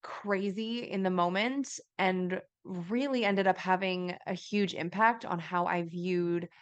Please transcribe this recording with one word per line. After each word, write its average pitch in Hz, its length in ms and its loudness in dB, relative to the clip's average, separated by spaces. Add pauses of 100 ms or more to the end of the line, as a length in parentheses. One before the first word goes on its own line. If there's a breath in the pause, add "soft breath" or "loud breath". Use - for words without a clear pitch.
crazy 208 880 -4
in 190 120 -2
the 185 80 2
moment 196 680 0 (180)
and 185 420 0 (240)
really 226 600 -2
ended 196 220 4
up 185 100 6
having 185 600 0 (100)
a 190 80 -4
huge 202 400 0
impact 220 500 2
on 175 140 -2
how 175 280 2
I 175 160 0
viewed 175 640 0 (140 soft breath)